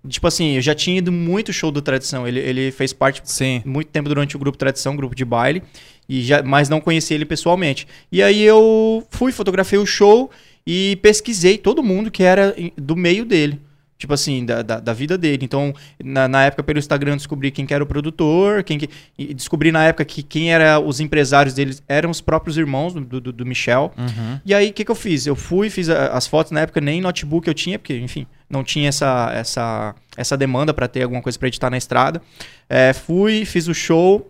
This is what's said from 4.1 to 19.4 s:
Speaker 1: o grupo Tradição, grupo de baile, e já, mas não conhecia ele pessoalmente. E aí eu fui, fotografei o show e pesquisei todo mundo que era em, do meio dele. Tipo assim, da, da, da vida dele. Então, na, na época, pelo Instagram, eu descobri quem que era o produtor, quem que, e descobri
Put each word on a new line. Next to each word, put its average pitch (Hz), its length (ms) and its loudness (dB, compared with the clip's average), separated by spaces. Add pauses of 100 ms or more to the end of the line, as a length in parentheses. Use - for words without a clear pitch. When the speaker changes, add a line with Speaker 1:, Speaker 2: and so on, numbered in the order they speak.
Speaker 1:
o - 20 -10
grupo 139 200 -4
Tradição, 135 360 -2
grupo 135 200 -6
de 127 100 -4
baile, 123 380 0 (440)
e 131 160 -4
já, 143 200 4
mas 139 260 2
não 156 100 2
conhecia 160 380 0
ele 151 80 -4
pessoalmente. 165 640 -2 (260)
E 185 100 4
aí 208 200 4
eu 220 680 6
fui, 254 220 -2
fotografei 190 460 0
o 202 80 2
show 214 440 6 (360)
e 190 340 0
pesquisei 208 560 4
todo 269 260 0
mundo 208 280 0
que - 120 -2
era 190 320 6
em, 175 220 -8
do 143 180 -4
meio 180 300 2
dele. 151 340 0 (380)
Tipo 143 160 -6
assim, 139 320 -2
da, 117 160 -2
da, 110 200 -6
da 113 120 -4
vida 151 240 -4
dele. 143 280 -2
Então, 139 280 -2 (300)
na, 135 260 0
na 135 160 4
época, 139 200 0
pelo 151 140 -2
Instagram, 143 340 -2
eu 143 40 -2
descobri 139 340 -6
quem 139 140 -8
que 139 80 -6
era 143 100 0
o 139 40 -2
produtor, 160 760 0
quem 156 140 -4
que, 143 140 -6 (260)
e 143 160 -10
descobri 151 400 0